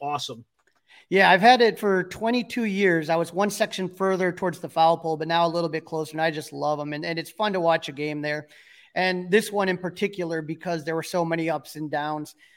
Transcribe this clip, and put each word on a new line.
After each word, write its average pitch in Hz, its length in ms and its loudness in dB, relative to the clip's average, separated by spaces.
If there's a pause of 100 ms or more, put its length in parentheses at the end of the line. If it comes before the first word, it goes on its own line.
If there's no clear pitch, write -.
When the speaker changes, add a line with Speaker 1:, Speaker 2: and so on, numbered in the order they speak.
Speaker 1:
awesome. 139 440 -8 (680)
Speaker 2:
Yeah, 185 200 6
I've 185 120 6
had 240 180 8
it 220 180 4
for 190 260 2
twenty-two 233 600 -2
years. 185 460 2
I 165 60 2
was 165 160 0
one 202 180 0
section 202 380 -2
further 185 440 0
towards 180 280 -4
the 160 80 -8
foul 160 280 4
pole, 165 200 -4
but 156 120 -4
now 170 180 2
a - 20 2
little 170 200 -2
bit 156 160 -6
closer, 156 280 -6
and 156 80 -6
I 160 100 2
just 151 220 -8
love 147 280 -2
'em. 147 120 -6
And, 147 120 -6
and 165 140 -4
it's 160 120 -8
fun 214 220 -2
to 190 80 -2
watch 165 280 2
a 151 40 -10
game 147 300 -6
there. 147 260 -4 (460)
And 180 360 -2
this 214 220 4
one 196 160 0
in 180 100 0
particular, 180 640 -4
because 165 420 -6
there 160 100 -4
were 160 80 -2
so 175 220 -2
many 165 260 -2
ups 151 260 -6
and 151 140 -8
downs. 151 440 -6 (220)